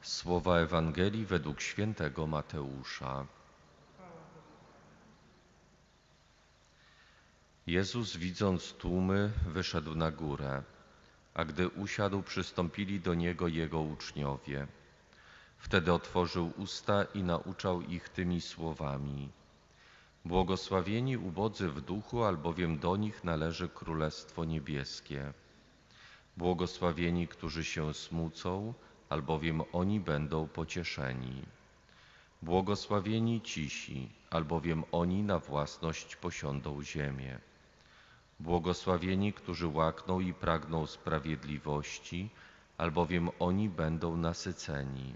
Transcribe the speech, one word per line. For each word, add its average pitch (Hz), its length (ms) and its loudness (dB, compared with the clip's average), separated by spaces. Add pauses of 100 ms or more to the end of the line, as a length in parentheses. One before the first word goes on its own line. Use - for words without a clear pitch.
Słowa 87 560 4
Ewangelii 85 680 4
według 80 360 0
świętego 80 640 -2
Mateusza. 67 960 -4 (4000)
Jezus, 95 500 2
widząc 90 560 0
tłumy, 92 580 2 (140)
wyszedł 80 500 -2
na 80 160 2
górę, 71 520 -2 (680)
a 80 120 -2
gdy 85 240 0
usiadł, 98 520 0
przystąpili 92 760 -2
do 87 140 2
Niego 85 340 2
Jego 80 340 0
uczniowie. 71 840 -4 (920)
Wtedy 87 360 4
otworzył 85 640 2
usta 101 460 0
i 98 200 -4
nauczał 90 580 0
ich 87 280 -6
tymi 90 320 0
słowami: 71 880 -4 (960)
„Błogosławieni 95 920 2
ubodzy 95 520 0
w 69 120 -6
duchu, 107 420 -2
albowiem 82 560 2
do 85 160 4
nich 104 280 -2
należy 82 460 0
Królestwo 80 760 -4
Niebieskie. 71 880 -4 (1040)
Błogosławieni, 87 920 2
którzy 80 380 -4
się 76 280 -2
smucą, 90 800 -4 (360)
albowiem 78 520 2 (120)
oni 98 260 4
będą 78 480 0
pocieszeni. 67 960 -4 (1000)
Błogosławieni 101 1000 2
cisi, 69 680 -6 (200)
albowiem 80 640 0
oni 90 320 2
na 101 160 2
własność 73 760 -4
posiądą 73 680 -4
ziemię. 67 560 -4 (1000)
Błogosławieni, 90 960 2
którzy 85 340 -4
łakną 80 520 2
i 92 140 0
pragną 80 540 0
sprawiedliwości, 76 1400 -4 (480)
albowiem 85 520 2 (100)
oni 95 300 4
będą 82 480 0
nasyceni. 71 1000 -2